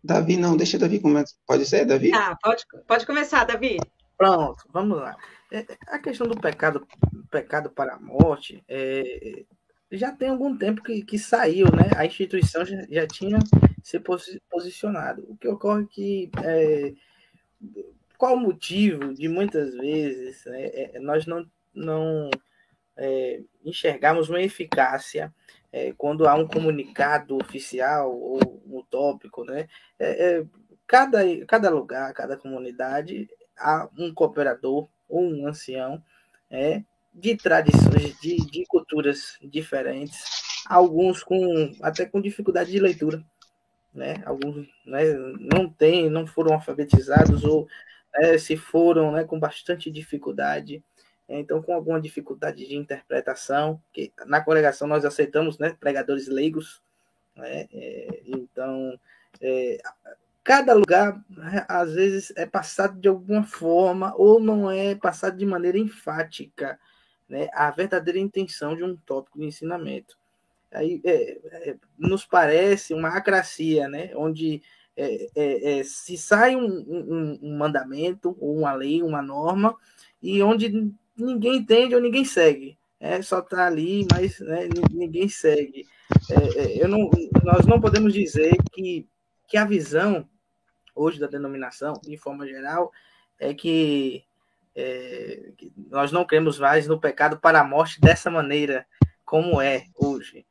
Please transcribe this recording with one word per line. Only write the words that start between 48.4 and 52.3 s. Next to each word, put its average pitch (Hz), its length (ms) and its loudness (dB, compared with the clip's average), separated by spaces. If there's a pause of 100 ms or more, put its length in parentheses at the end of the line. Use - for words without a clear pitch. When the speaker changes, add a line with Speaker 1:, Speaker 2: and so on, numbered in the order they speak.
Speaker 3:
foram, 160 540 4
né, 156 140 -2
com 160 160 -6
bastante 165 500 -6
dificuldade, 143 960 -8 (440)
então 147 320 -6
com 175 140 -4
alguma 160 260 -2
dificuldade 143 640 -10